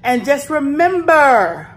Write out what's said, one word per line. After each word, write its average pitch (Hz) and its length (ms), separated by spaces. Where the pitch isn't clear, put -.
And 247 220
just 277 240
remember 294 1300